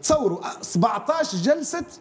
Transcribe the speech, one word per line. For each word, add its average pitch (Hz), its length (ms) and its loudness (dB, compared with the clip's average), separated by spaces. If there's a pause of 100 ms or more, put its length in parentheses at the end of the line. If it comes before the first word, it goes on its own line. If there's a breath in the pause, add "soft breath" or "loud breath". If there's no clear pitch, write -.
تصوروا، 247 360 2
آه، - 240 -10
سبعتاش 214 760 0
جلسة 294 480 0 (160)